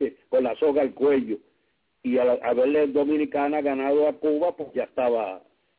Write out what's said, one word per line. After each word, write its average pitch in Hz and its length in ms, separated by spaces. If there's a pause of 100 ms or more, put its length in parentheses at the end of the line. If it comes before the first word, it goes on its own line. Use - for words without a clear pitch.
(240)
<laughs> - 60
con 131 140
la 117 140
soga 147 240
al 131 120
cuello, 123 440 (680)
y 123 140
al, 123 260
al 120 120
verle 143 320
Dominicana 147 760
ganado 143 480
a 147 40
Cuba, 156 440
pues 147 160
ya 123 100
estaba, 113 580 (380)